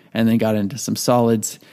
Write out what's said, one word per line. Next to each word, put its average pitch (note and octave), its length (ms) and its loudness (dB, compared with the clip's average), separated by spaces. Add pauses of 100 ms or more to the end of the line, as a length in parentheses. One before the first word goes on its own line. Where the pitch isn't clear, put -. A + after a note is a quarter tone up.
(140)
and A2+ 140 0
then A2+ 100 2
got A2 180 0
into G2+ 220 -4
some - 180 -6
solids. A#2 640 0 (140)